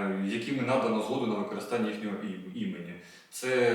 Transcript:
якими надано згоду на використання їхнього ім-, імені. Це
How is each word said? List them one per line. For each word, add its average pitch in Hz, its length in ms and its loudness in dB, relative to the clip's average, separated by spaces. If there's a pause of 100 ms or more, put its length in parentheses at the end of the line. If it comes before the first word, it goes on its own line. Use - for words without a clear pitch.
(240)
якими 117 380 0
надано 214 400 2
згоду - 240 0
на 208 80 2
використання 110 560 0
їхнього 104 320 -4
ім-, 92 320 -8
імені. 90 400 -4 (360)
Це 123 440 4